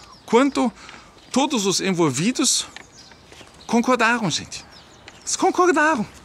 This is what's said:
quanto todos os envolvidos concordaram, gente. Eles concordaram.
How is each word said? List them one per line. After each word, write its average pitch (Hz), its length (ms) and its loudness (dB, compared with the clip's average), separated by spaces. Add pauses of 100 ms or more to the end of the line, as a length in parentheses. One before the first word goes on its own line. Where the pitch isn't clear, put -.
(240)
quanto 262 480 2 (600)
todos 262 340 0
os 185 140 0
envolvidos 175 840 0 (1000)
concordaram, 233 640 0
gente. - 340 -8 (560)
Eles - 140 -8
concordaram. 320 720 2 (180)